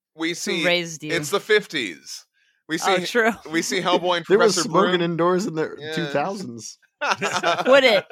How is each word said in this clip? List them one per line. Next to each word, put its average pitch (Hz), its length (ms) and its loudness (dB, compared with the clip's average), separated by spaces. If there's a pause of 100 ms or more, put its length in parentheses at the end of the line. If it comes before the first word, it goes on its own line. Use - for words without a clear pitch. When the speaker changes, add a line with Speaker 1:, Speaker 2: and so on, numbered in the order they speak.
(160)
Speaker 1:
We 165 140 -4
Speaker 2:
Who 170 60 -4
Speaker 1:
see 170 300 -4
Speaker 2:
raised 170 380 -2
you? 151 100 -6
Speaker 1:
it's 151 180 -2
the 196 80 2
fifties. 127 840 -2 (440)
We 156 80 -2
see 190 140 0
Speaker 2:
Oh, 185 120 2
true. 226 280 2 (200)
Speaker 1:
we 165 100 0
see 185 200 -2
Hellboy 175 360 2
and 165 80 -6
Speaker 3:
<laughs> - 40 -4
They 175 80 2
were 233 60 4
Speaker 1:
Professor 190 180 4
Speaker 3:
smoking 170 300 2
Speaker 1:
Broom. 175 100 2
Speaker 3:
indoors 170 440 0
in 160 100 -6
the 156 220 -4
Speaker 1:
Yeah. 156 160 -10
Speaker 3:
two 160 140 -4
thousands. 143 720 -6 (240)
Speaker 1:
<laughs> - 0 - (600)
Speaker 2:
Quit 262 200 8
it. 220 280 4